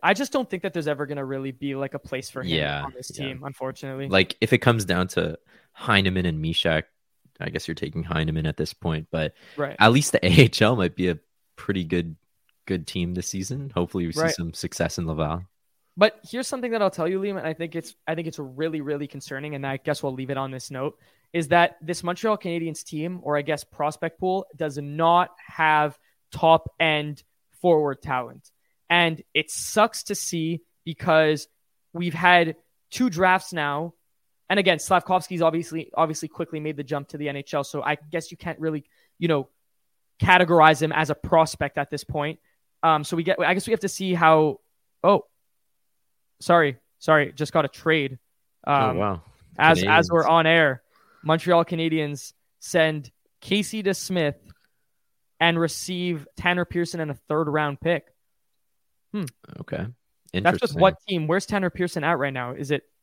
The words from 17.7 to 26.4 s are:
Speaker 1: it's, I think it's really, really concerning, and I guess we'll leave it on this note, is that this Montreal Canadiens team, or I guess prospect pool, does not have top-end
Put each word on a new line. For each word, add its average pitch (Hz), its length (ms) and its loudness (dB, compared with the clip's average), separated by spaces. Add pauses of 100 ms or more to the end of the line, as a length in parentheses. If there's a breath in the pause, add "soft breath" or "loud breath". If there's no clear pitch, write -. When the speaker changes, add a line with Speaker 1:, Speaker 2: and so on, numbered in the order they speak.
Speaker 1:
it's, - 180 -10 (120)
I 160 80 -4
think 160 140 -6
it's 156 100 -10
really, 151 420 -6
really 147 260 -6
concerning, 143 480 -12
and 135 120 -8
I 135 100 -4
guess 147 260 -4
we'll 135 120 -4
leave 131 160 -8
it 135 80 -4
on 135 120 -6
this 131 200 -12
note, 135 280 -6 (360)
is 165 140 -4
that 170 340 4
this 165 200 -6
Montreal 202 360 -2
Canadiens 165 440 -6
team, 170 400 -8
or 147 140 -2
I 147 60 0
guess 147 220 -4
prospect 156 540 -6
pool, 185 280 -4 (100)
does 147 220 -6
not 165 560 2 (120)
have 151 520 2 (320)
top-end 156 920 2 (380)